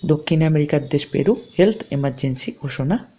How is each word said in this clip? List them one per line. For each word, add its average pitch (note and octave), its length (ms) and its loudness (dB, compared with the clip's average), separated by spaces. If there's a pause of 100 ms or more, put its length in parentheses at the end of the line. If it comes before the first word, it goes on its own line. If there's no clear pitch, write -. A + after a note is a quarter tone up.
দক্ষিণ D#3 360 2 (120)
আমেরিকার D3+ 320 2 (100)
দেশ C#3+ 100 0 (100)
পেরু D#3+ 200 2 (260)
হেলথ G#3 200 4 (180)
এমার্জেন্সি C3+ 540 -4 (120)
ঘোষণা C#3 340 -2 (220)